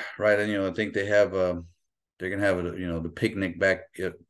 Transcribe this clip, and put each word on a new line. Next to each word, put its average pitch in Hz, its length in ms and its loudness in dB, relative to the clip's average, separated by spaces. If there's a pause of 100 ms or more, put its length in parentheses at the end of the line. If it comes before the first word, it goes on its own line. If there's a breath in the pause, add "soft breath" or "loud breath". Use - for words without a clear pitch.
(200 loud breath)
right, 104 200 4
and, 104 100 0
you 101 100 -2
know, 98 100 0
I - 20 -6
think 107 220 -4
they 101 140 -2
have, 104 280 4
um, 90 300 0 (540)
they're 92 100 -4
gonna 101 160 -2
have 92 180 4
a, 85 160 -6
you 90 80 -4
know, 85 120 -4
the 82 100 -6
picnic 95 500 -4
back 95 260 2 (120)
i-, 90 140 -4 (180)